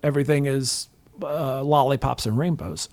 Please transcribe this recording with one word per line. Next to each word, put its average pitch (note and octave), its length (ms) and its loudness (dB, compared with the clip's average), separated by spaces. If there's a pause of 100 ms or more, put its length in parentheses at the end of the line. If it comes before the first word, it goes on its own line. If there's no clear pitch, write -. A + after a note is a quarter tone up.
everything C#3+ 440 2
is, C3+ 420 -2 (340)
uh, C#3+ 420 -4
lollipops C#3 640 2
and A2 120 2
rainbows, D3+ 540 -2